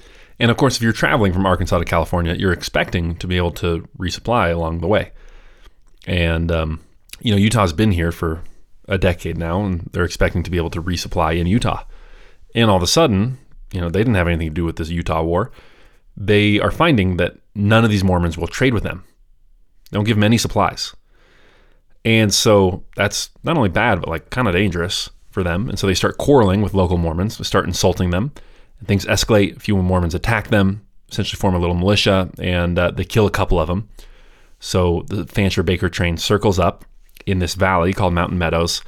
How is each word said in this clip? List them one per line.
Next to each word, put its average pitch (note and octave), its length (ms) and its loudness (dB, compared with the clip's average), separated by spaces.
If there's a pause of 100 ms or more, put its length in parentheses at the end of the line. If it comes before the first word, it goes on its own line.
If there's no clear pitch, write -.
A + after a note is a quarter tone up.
(400)
And A#2+ 100 2
of A#2 80 2
course, C3 200 2
if A2+ 40 -6
you're A2+ 120 2
traveling A#2+ 400 2
from F#2+ 120 0
Arkansas F2+ 320 4
to E2+ 80 -2
California, E2+ 480 0
you're F#2 200 0
expecting E2+ 640 -2
to F2+ 100 -10
be F2+ 100 0
able F2 140 0
to E2+ 360 -4 (100)
resupply F#2 560 -2
along E2 260 -4
the E2+ 80 -4
way. G#2 240 0 (960)
And, E2+ 440 -2
um, D#2+ 280 -4 (400)
you A#2 120 -2
know, G2+ 60 2
Utah's G#2 360 2
been G#2+ 180 2
here E2+ 200 0
for D#2+ 300 -6 (460)
a G2 100 -2
decade F2 400 -2
now, E2+ 260 -2
and F#2 280 -4
they're F2+ 140 -2
expecting F2 380 -2
to - 60 -10
be F2 80 -2
able E2 140 -2
to E2+ 100 -6
resupply E2+ 560 -2
in E2+ 80 0
Utah. A2 380 0 (720)
And A2+ 160 4
all F#2 60 6
of F2 60 0
a F2 40 -2
sudden, B2+ 500 2 (360)
you F#2 80 -4
know, E2+ 80 -4
they D#2+ 100 0
didn't G#2+ 160 2
have F2 120 2
anything E2 200 0
to D2+ 60 -8
do E2+ 120 -4
with E2 120 -6
this D#2+ 120 -6
Utah E2+ 320 -2
war. F2 300 -2 (640)
They G#2 440 2
are G2 120 0
finding G#2 460 2
that F2+ 180 -2 (180)
none G#2+ 300 4
of A2 80 4
these G2+ 120 0
Mormons F2 340 2
will E2+ 100 -4
trade B2+ 260 0
with F#2 100 -2
them. E2 200 -8 (840)
They - 60 -6
don't G#2 100 0
give A2+ 100 2
them G#2 80 4
any A2+ 140 4
supplies. - 580 -2 (1120)
And A2 280 4
so G2 520 4 (100)
that's - 340 -2 (140)
not D#3+ 140 0
only A2 120 2
bad, G#2 300 2
but, - 100 -6
like, E2 200 -8
kinda A#2+ 240 -2
dangerous F2 560 -2 (200)
for F#2+ 140 -4
them. F2+ 240 -2
And G2+ 100 -6
so - 80 -2
they F#2+ 80 2
start - 240 -2
quarreling G#2+ 440 4
with F#2 120 -2
local F2+ 240 2
Mormons, E2+ 400 -2
they - 60 -10
start - 220 0
insulting F2+ 440 0
them. G2 220 -2 (480)
And - 80 -20
things G2+ 180 0
escalate. G2+ 520 2
A - 20 -20
few G#2 160 -2
Mormons F2+ 400 0
attack A2+ 320 -2
them, G2+ 340 2 (300)
essentially - 260 -6
form F#2+ 160 0
a F2+ 60 0
little F2 160 0
militia, F#2+ 540 2 (100)
and, F2 400 0
uh, F2 120 2
they F#2+ 120 -4
kill G#2 240 2
a - 40 -2
couple F2+ 280 0
of D#2 80 0
them. F#2+ 220 -4 (720)
So F2 480 0
the G2 180 -6
Fancher F#2+ 360 0
Baker F2+ 280 0
train F2 260 -2
circles G2+ 420 0
up - 280 0 (400)
in F#2+ 140 0
this E2+ 160 -2
valley F#2 360 2
called F#2+ 220 0
Mountain F2 240 0
Meadows, E2 500 -2